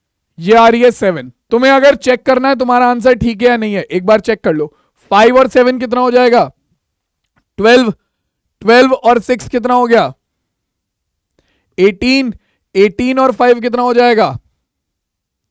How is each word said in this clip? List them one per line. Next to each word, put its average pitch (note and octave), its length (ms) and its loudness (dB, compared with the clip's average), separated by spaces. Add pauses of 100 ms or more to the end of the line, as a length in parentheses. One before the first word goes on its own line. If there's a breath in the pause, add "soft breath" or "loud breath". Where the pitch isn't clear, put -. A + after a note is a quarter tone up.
(380)
ये F#3+ 180 0
आ A3+ 120 6
रही A#3 140 0
है B3 100 4
सेवन। D#3 400 -6 (180)
तुम्हें B3+ 220 0
अगर C4+ 240 4
चेक - 260 -4
करना C4 260 0
है C4+ 80 0
तुम्हारा B3 320 0
आंसर B3 280 0
ठीक A3+ 260 -4
है B3 60 2
या A#3+ 80 2
नहीं G#3+ 180 -4
है, F3+ 80 -4
एक F3+ 240 -6
बार G#3+ 160 2
चेक A3 180 -4
कर E3+ 140 -2
लो। D3+ 180 -6 (380)
फ़ाइव A#3 280 4
और C4 120 2
सेवन B3+ 280 0
कितना B3 220 -4
हो B3 100 0
जाएगा? A#3+ 400 2 (1080)
ट्वेल्व। A#3 360 2 (680)
ट्वेल्व B3+ 320 2
और A#3+ 280 0
सिक्स - 260 -6
कितना B3 260 -4
हो B3 120 0
गया? G3+ 260 0 (1700)
एटीन। A#3 560 -2 (400)
एटीन B3 440 -2
और C4 140 0
फ़ाइव B3 280 0
कितना A#3+ 220 -6
हो B3 120 -2
जाएगा? A3 440 0 (1120)